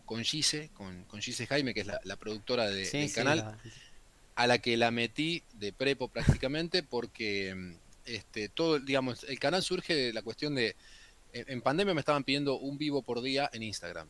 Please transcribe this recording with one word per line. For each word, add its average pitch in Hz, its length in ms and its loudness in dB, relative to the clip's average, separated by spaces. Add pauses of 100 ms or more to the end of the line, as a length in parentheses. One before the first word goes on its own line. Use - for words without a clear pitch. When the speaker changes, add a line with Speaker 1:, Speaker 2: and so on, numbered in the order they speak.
Speaker 1:
con 113 180 -4
Gise, 151 500 0
con, 92 300 -12
con 104 160 -14
Gise 117 260 -6
Jaime, 139 280 2
que 107 60 -2
es 95 60 -2
la, 101 180 -4
la 98 120 -8
productora 110 540 0
de, 95 160 -2
Speaker 2:
Sí, 143 120 -2
Speaker 1:
del 143 100 0
Speaker 2:
sí, 143 60 -6
Speaker 1:
canal, 139 240 4
Speaker 2:
la 107 200 -6 (760)
Speaker 1:
a 120 120 4
la 120 120 8
que 117 200 2
la 117 120 6
metí 131 520 0 (100)
de 104 220 -8
prepo 131 340 0
prácticamente 156 760 2
porque, 104 720 -4
mm, 92 200 -10 (320)
este, 107 420 -8
todo, 160 320 2
digamos, 131 440 0
el 135 140 -8
canal 170 240 2
surge 175 320 -2
de 127 200 2
la 110 80 -4
cuestión 143 320 -4
de, 113 200 2 (600)
en, 120 160 -8
en 123 100 -6
pandemia 180 320 4
me 156 80 0
estaban 143 240 2
pidiendo 139 340 2
un 139 200 -6
vivo 143 240 0
por 117 180 -4
día 135 320 0
en 113 100 -8
Instagram. 85 480 -8